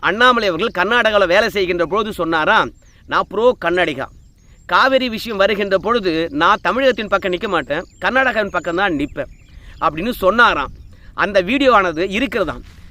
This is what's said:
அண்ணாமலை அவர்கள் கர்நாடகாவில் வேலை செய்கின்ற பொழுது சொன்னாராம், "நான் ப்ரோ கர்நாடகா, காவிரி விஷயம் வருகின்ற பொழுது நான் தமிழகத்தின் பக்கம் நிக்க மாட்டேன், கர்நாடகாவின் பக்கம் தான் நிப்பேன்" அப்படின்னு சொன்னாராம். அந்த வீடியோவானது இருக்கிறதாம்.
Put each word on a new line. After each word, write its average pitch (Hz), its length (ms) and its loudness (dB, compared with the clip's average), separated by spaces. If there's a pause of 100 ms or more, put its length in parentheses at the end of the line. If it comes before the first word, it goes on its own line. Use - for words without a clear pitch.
அண்ணாமலை 226 420 2
அவர்கள் 185 280 -4
கர்நாடகாவில் 208 560 2
வேலை 220 220 4
செய்கின்ற 175 360 0
பொழுது 214 180 -2 (100)
சொன்னாராம், 165 500 2 (400)
"நான் 180 200 -2
ப்ரோ 202 140 0 (200)
கர்நாடகா, 165 420 -2 (680)
காவிரி 254 400 4
விஷயம் 214 280 -6
வருகின்ற 196 340 0 (100)
பொழுது 208 260 0 (300)
நான் 190 240 4
தமிழகத்தின் 220 480 0
பக்கம் 190 200 -2
நிக்க 180 220 -4
மாட்டேன், 156 300 -4 (180)
கர்நாடகாவின் 214 520 0
பக்கம் 175 260 -2
தான் 190 180 0
நிப்பேன்" 143 320 -8 (540)
அப்படின்னு 165 280 -4 (100)
சொன்னாராம். 185 480 2 (520)
அந்த 196 140 0 (120)
வீடியோவானது 202 540 2 (140)
இருக்கிறதாம். 202 440 -4 (300)